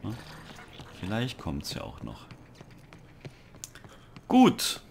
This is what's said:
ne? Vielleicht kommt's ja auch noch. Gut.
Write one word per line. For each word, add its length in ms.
ne? 120
Vielleicht 400
kommt's 340
ja 80
auch 220
noch. 220
Gut. 640